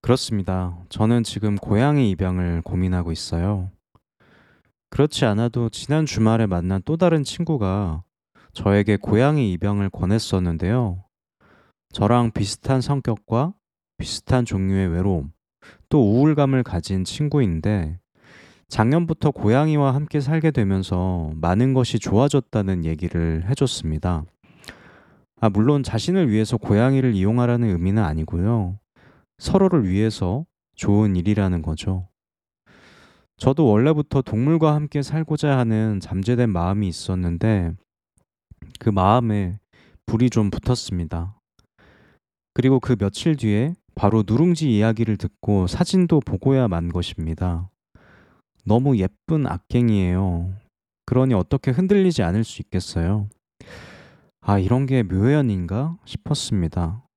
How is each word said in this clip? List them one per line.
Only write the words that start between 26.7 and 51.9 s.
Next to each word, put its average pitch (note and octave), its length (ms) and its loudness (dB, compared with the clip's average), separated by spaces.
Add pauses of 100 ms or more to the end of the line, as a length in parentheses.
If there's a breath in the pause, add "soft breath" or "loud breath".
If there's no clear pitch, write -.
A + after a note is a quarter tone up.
이용하라는 A#2+ 520 2
의미는 F#2+ 360 0
아니고요. F2+ 760 -2 (600 soft breath)
서로를 F3+ 500 4
위해서 G#2 580 0 (300)
좋은 G2+ 400 4
일이라는 F#2 460 0
거죠. F2+ 440 -4 (1300 soft breath)
저도 E3 280 2
원래부터 C3+ 560 2
동물과 D3+ 500 2
함께 D3 300 -2
살고자 D3+ 560 -2
하는 A2 400 0
잠재된 A#2 500 -2
마음이 F#2+ 380 0
있었는데 F2+ 880 -2 (1040)
그 - 100 -2
마음에 G#2 680 0 (480 soft breath)
불이 A#2 240 2
좀 G#2 200 0
붙었습니다. F2 840 -4 (1200 soft breath)
그리고 C3 240 4
그 B2 160 0
며칠 G2+ 400 0
뒤에 A#2 400 0 (220)
바로 G#2+ 280 2
누룽지 D#3 520 2
이야기를 A2 400 0
듣고 G2+ 500 -2
사진도 E3+ 540 2
보고야 C3 480 0
만 E2+ 200 -2
것입니다. E2+ 800 -4 (960 soft breath)
너무 A#2+ 340 2
예쁜 C3+ 480 -2
악갱이에요. F#2 1080 0 (540)
그러니 B2+ 280 2
어떻게 B2+ 360 0
흔들리지 F#3 520 2